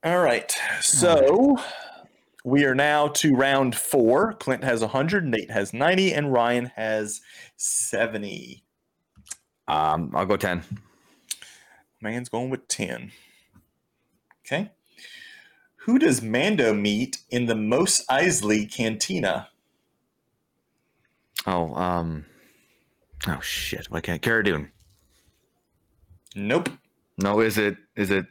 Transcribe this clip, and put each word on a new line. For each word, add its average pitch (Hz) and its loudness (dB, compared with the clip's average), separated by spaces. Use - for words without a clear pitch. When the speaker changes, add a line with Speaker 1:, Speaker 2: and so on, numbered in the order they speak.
Speaker 1:
All 175 2
right. 135 2
So 175 6
we 143 4
are 131 2
now 147 2
to 143 4
round 135 2
four. 139 2
Clint 131 -4
has 120 0
a 110 -2
hundred, 165 0
Nate 113 -2
has 101 -2
ninety, 175 2
and 147 -2
Ryan 120 2
has 107 -4
seventy. 101 -6
Speaker 2:
Um, 78 0
I'll 92 0
go 98 2
ten. 90 -2
Speaker 1:
Man's 117 -8
going 123 -6
with 131 -8
ten. 62 -6
Okay. 185 -6
Who 240 4
does 147 4
Mando 123 2
meet 104 -2
in 123 -2
the 117 0
Mos 120 0
Eisley 107 0
Cantina? 110 -4
Speaker 2:
Oh, 87 -2
um, 85 -2
oh 73 -4
shit! - -8
Why 82 -6
can't 85 -6
Cara 113 2
Dune? 78 0
Speaker 1:
Nope. 113 -2
Speaker 2:
No, 101 2
is 110 2
it? 104 0
Is 101 -2
it? 95 2